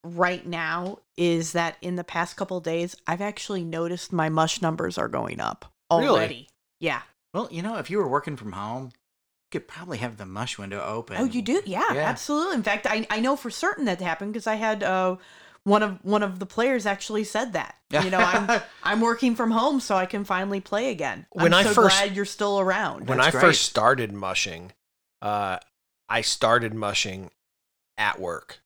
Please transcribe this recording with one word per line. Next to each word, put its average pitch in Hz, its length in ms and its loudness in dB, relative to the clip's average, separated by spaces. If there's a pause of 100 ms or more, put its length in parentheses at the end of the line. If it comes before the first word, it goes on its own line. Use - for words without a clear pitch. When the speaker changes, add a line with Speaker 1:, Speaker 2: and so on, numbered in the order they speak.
Speaker 1:
right 175 420 0
now 170 540 -4 (180)
is 170 360 2
that 170 280 0
in 180 140 -6
the 175 80 -6
past - 320 -4
couple 190 240 -4
days, 170 360 -4 (120)
I've 175 140 -2
actually 202 420 -6
noticed 170 480 -4
my 160 180 0
mush 160 320 0
numbers 165 360 -2
are - 100 -2
going - 320 -6
up - 320 -6 (200)
Speaker 2:
Really? 170 160 4
Speaker 1:
already. 123 420 0 (300)
Yeah. 147 220 -2 (320)
Speaker 3:
Well, 214 180 -4
you 165 100 -8
know, 214 160 -6
if 160 120 -8
you 190 100 -2
were 175 80 2
working 143 280 -2
from 110 180 -12
home, 110 320 -8
you - 760 -14
could - 80 -14
probably 160 320 -10
have 117 180 -6
the 101 80 -12
mush 101 320 -8
window 98 260 -8
open. 110 360 -6
Speaker 1:
Oh, 247 60 0
you 247 160 -2
do? 254 240 0
Yeah, 196 180 -2 (100)
Speaker 3:
Yeah. 143 80 0
Speaker 1:
absolutely. 294 540 -2
In 220 80 -2
fact, 208 240 0
I, 220 220 0
I 220 100 -2
know 262 160 2
for 247 140 -8
certain 330 360 -2
that 180 160 0
happened 185 320 -4
'cause 226 140 -4
I 220 80 2
had, 220 280 0
uh, 185 340 2 (480)
one 208 160 6
of, 202 220 -4
one 208 200 2
of 185 160 -4
the 190 60 -6
players 233 400 0
actually 208 380 -2
said 220 300 -4
that. 156 220 -6 (140)
You 180 200 2
know, 185 100 2
Speaker 3:
<laughs> - 0 -
Speaker 1:
"I'm, 202 420 4 (220)
I'm 208 160 2
working 233 360 2
from 226 160 0
home, 254 280 2
so 214 160 0
I 185 100 4
can 202 200 -6
finally 196 340 -2
play 220 300 -2
again." 156 420 -4
Speaker 2:
When - 220 4
Speaker 1:
I'm 185 80 8
Speaker 2:
I - 20 6
Speaker 1:
so 214 100 4
Speaker 2:
first, 196 260 8
Speaker 1:
glad 202 180 0
you're 202 80 0
still 202 340 -2
around. 185 480 0
Speaker 2:
when 127 120 0
Speaker 3:
That's 139 100 8
Speaker 2:
I - 20 4
Speaker 3:
great. 127 100 4
Speaker 2:
first 165 200 8
started 117 500 4
mushing, 92 640 -4 (480)
uh, 101 380 -2 (500)
I 113 120 2
started 117 520 2
mushing 101 580 -4 (680)
at 104 220 0
work. 87 460 -8